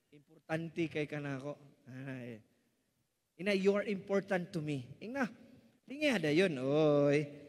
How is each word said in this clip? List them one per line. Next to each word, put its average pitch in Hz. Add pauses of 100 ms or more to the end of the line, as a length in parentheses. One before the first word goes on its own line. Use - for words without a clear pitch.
importante 160
kay 151
kanako. 143 (260)
Ay. 123 (960)
Ina, 196
you 196
are 202
important 190
to 156
me. 143 (160)
Ingna, 247 (580)
lingi 294
ada 180
yun, 170
oy. 147 (220)